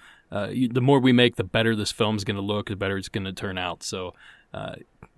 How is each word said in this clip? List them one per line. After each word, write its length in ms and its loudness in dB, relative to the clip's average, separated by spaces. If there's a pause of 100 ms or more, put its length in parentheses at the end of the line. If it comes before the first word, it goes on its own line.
(300)
uh, 220 -4
you, 160 2
the 140 0
more 180 6
we 140 6
make, 240 6
the 80 -2
better 280 2
this 200 -2
film's 320 0
gonna 160 -4
look, 260 -4
the 80 -6
better 220 -2
it's 100 -8
gonna 240 -8
turn 260 -8
out. 240 -6
So, 320 -8 (400)
uh, 240 -10
I 280 -20 (120)